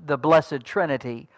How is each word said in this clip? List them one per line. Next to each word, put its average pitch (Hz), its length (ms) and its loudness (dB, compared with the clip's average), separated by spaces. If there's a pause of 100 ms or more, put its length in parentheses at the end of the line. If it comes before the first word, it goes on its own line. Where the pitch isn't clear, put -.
the 147 140 -2
blessed 151 460 2
Trinity. 135 760 -4